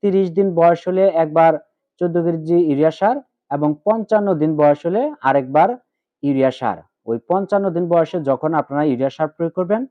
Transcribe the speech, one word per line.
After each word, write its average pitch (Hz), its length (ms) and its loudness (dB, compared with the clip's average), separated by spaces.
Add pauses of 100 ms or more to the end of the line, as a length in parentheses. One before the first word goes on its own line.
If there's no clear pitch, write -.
তিরিশ 196 280 2
দিন 196 240 0
বয়স 170 300 4
হলে 185 180 0 (200)
একবার 160 280 4 (500)
চোদ্দ 175 220 -2
কেজি 165 340 0 (120)
ইউরিয়া 147 220 2
সার 208 240 0 (360)
এবং 147 180 0 (140)
পঞ্চান্ন 214 500 0
দিন 156 220 0
বয়স 147 300 2
হলে 185 160 -2 (200)
আরেকবার 139 480 2 (540)
ইউরিয়া 135 280 0
সার। 120 260 -6 (280)
ওই 113 120 -4 (100)
পঞ্চান্ন 196 420 -2
দিন 175 180 -4
বয়সে 165 340 0
যখন 139 320 -2
আপনারা 147 300 -2
ইউরিয়া 135 320 -2
সার 156 200 -4
প্রয়োগ 165 180 -6
করবেন 190 380 -4